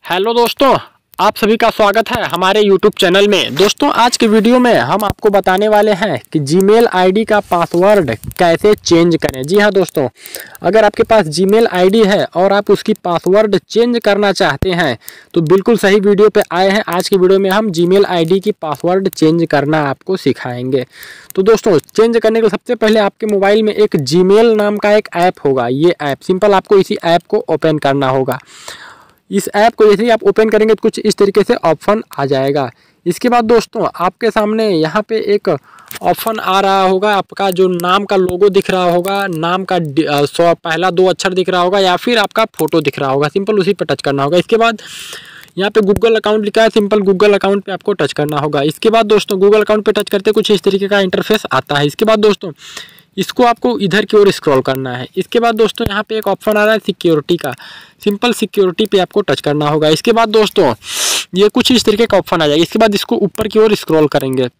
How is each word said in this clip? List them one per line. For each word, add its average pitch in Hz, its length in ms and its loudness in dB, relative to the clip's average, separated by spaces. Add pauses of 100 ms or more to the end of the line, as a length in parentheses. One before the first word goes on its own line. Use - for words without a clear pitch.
(100)
हेलो 196 240 -2
दोस्तों, 240 420 0 (420)
आप 202 180 0
सभी 220 200 0
का 226 140 2
स्वागत 214 400 0
है 233 180 -4
हमारे 185 340 0
YouTube 202 360 2
चैनल 196 300 2
में। 135 260 0
दोस्तों, 202 400 0
आज 240 220 0
के 233 100 0
वीडियो 220 320 4
में 247 160 2
हम 156 300 0
आपको 202 260 -2
बताने 196 380 0
वाले 214 240 2
हैं 175 260 -2 (140)
कि 160 80 0
Gmail 190 460 2
आईडी 190 380 0
का 208 160 0
password 175 720 0 (280)
कैसे 180 380 2
change 170 400 2
करें। 135 260 -4
जी 165 160 0
हाँ 208 140 4
दोस्तों, 165 360 -2 (540)
अगर 214 220 2
आपके - 180 0
पास 214 260 2
Gmail 196 400 0
आईडी 190 360 2
है 190 220 0
और 190 260 0
आप 208 180 -2
उसकी 208 240 -4
password 190 640 0
change 240 460 -2
करना 202 280 2
चाहते 170 400 -2
हैं 165 260 -2 (360)
तो 170 80 2
बिल्कुल 190 360 2
सही 202 220 2
वीडियो 202 280 4
पे 202 140 0 (100)
आए 185 180 0
हैं। 202 180 0
आज 180 200 -4
की 202 80 0
वीडियो 185 220 4
में 196 120 0
हम 214 200 0
Gmail 180 360 0
आईडी 180 340 0
की 208 120 -4
password 175 560 -4
change 160 420 0
करना 151 340 0
आपको 143 320 -6
सिखाएंगे। 127 680 -4 (500)
तो 190 80 -2
दोस्तों, 208 360 2
चेंज 226 400 0
करने 220 220 0
के - 20 -2
लिए 214 80 2
सबसे 208 240 -6
पहले 220 260 2
आपके 202 260 -4
मोबाइल 208 360 2
में 214 120 -2
एक 208 300 0
Gmail 190 520 2
नाम 208 200 -2
का 208 160 0
एक 214 240 0
ऐप 180 180 0 (100)
होगा। 131 240 0
ये 151 340 0
app, 139 180 -6
simple 196 340 0
आपको 190 240 2
इसी 190 260 0
ऐप 170 240 2
को - 200 -2
open 156 300 0
करना 139 300 0
होगा। 131 300 -2 (920)
इस 190 240 -2
ऐप 214 200 2
को 214 120 2
जैसे 202 160 4
ही 240 80 0
आप 220 120 0
ओपन 214 260 2
करेंगे 214 260 2
तो 196 80 -6
कुछ 226 160 0
इस 214 180 -2
तरीके 202 260 -2
से 240 120 2 (100)
ऑप्शन 202 380 0 (160)
आ 139 80 -4
जाएगा। 135 440 -2 (360)
इसके 180 220 -4
बाद 240 160 0
दोस्तों, 220 420 0 (100)
आपके 190 340 -4
सामने 220 400 -2
यहाँ 160 380 -2
पे 220 100 -4 (160)
एक 202 140 -2
ऑप्शन - 920 -4
आ 185 200 -2
रहा 196 220 0
होगा, 190 340 0
आपका 196 340 -4
जो 185 180 0
नाम 180 360 -2
का 202 120 -2
लोगो 180 320 0
दिख 190 220 0
रहा 180 200 0
होगा, 196 380 -2
नाम 175 360 -2
का 185 140 -2
डि-, 151 280 -2
अ, 147 180 0
सौ, 170 300 2
पहला 170 360 -2
दो 185 160 2
अक्षर 185 280 -2
दिख 185 140 -2
रहा 180 120 0
होगा 180 180 0
या 185 180 2
फिर 240 220 -2
आपका 214 260 -2 (100)
फोटो 160 260 -2
दिख 143 180 -4
रहा 139 120 -2
होगा, 143 180 0
सिंपल 196 320 -2
उसी 190 140 0
पे 180 100 -6
टच 147 180 -4
करना 139 200 -2
होगा। 151 160 0
इसके 220 180 0
बाद 226 260 0 (760)
यहाँ 196 120 -4
पे 220 120 2
Google 214 340 2
अकाउंट 214 280 0
लिखा 208 180 0
है, 220 80 2
सिंपल 208 320 0
Google 202 320 2
अकाउंट 196 300 -2
पे 202 80 -10
आपको 185 200 -6
टच 165 200 -2
करना 151 260 -4
होगा। 147 260 -2
इसके 156 260 -2
बाद 226 160 2
दोस्तों, 208 320 0
Google 202 220 4
अकाउंट 214 240 0
पे 214 80 0
टच 208 180 -4
करते 202 220 -2
कुछ 214 180 0
इस 202 120 2
तरीके 196 260 -2
का 202 120 0
इंटरफेस 196 420 -2 (100)
आता 139 260 -2
है। 143 80 0
इसके 147 180 -2
बाद 220 140 2
दोस्तों, 208 340 0 (640)
इसको 220 280 -2
आपको 233 340 -2
इधर 202 260 0
की 214 120 -2
ओर 202 140 6
scroll 139 300 0
करना 131 300 -6
है। 123 160 -12 (100)
इसके 190 240 -2
बाद 233 140 0
दोस्तों, 226 340 -2
यहाँ 202 140 -6
पे 220 140 -8
एक 214 120 -6
option 208 280 -2
आ 208 80 2
रहा 220 80 2
है 220 60 0
security 170 580 -2
का, 135 180 -8 (500)
Simple 214 280 -2
security 202 540 -2
पे 202 120 0
आपको 185 220 -2
टच 147 200 -2
करना 147 280 -2
होगा। 151 200 0
इसके 160 240 0
बाद 226 160 2
दोस्तों, 208 440 2 (600)
ये 202 140 4
कुछ 254 240 0
इस 233 120 2
तरीके 220 220 2
का 202 120 2
option 170 240 -2
आ 151 40 0
जाएगा। 151 160 2
इसके 170 160 -2
बाद 220 160 2
इसको 226 240 -4
ऊपर 214 300 -4
की 220 100 -2
ओर 214 160 4
scroll 156 320 0
करेंगे। 131 420 -2 (100)